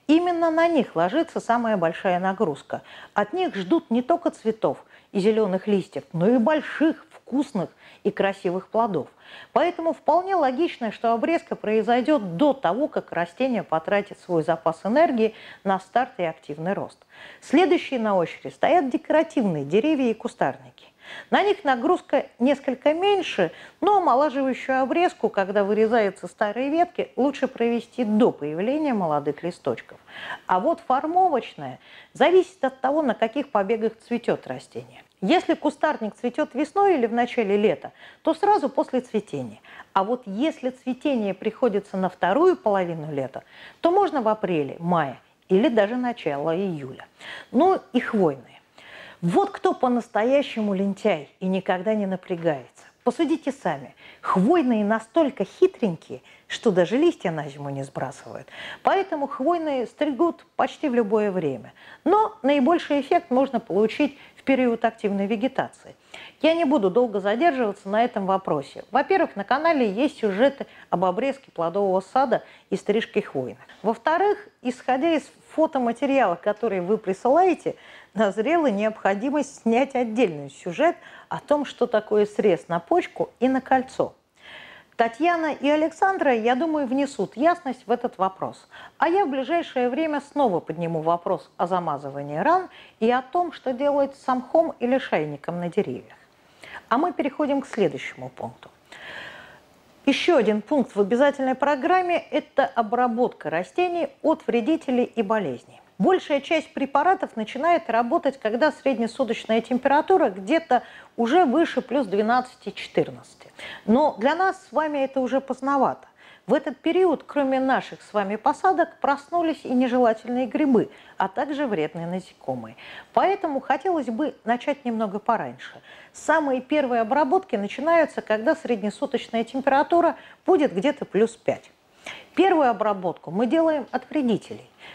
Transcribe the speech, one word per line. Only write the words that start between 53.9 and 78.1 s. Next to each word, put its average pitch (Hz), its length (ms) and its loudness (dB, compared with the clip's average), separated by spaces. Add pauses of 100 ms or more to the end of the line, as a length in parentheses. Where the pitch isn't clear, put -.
Хвойные 240 640 2
настолько 220 600 0
хитренькие, - 760 -2 (280)
что - 220 -2
даже 180 280 2
листья 302 320 0
на 151 180 -6
зиму 143 220 -10
не 139 120 -6
сбрасывают. - 640 -12 (360)
Поэтому 330 440 0
хвойные 285 600 -2
стригут 302 580 -2 (120)
почти - 340 -2
в 240 40 -2
любое 214 360 2
время. 147 420 -4 (320)
Но 427 380 2
наибольший 285 580 2
эффект 339 300 0
можно 254 280 2
получить 196 600 0 (180)
в - 60 -20
период 247 420 2
активной 202 420 -2
вегетации. 214 680 -4 (460)
Я 320 120 4
не 339 100 0
буду 254 260 2
долго 208 300 0
задерживаться 233 680 0
на 214 160 2
этом 208 220 -4
вопросе. 180 640 -2
Во-первых, 320 440 0
на 196 100 -8
канале 277 460 2
есть 240 280 -2
сюжеты 226 480 0 (240)
об 175 140 0
обрезке 247 460 -2
плодового 185 500 -2
сада 240 440 0 (240)
и 190 80 -2
стрижке - 460 -2
хвойных. 127 360 -8 (240)
Во-вторых, 339 640 0 (160)
исходя 262 520 0
из 277 80 0 (320)
фотоматериала, 262 800 0
который 208 460 -2
вы 190 180 0
присылаете, 262 800 2 (360)